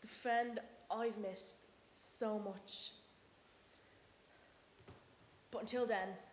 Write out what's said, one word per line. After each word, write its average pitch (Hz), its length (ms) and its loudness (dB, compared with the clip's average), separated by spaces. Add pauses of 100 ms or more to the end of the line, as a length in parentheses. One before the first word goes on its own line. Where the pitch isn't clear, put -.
The 226 60 -14
friend 240 540 4 (280)
I've 220 300 2
missed - 480 -4 (240)
so - 480 0
much. 196 540 -4 (2500)
But 220 120 -2
until 247 240 2
then 196 240 4 (220)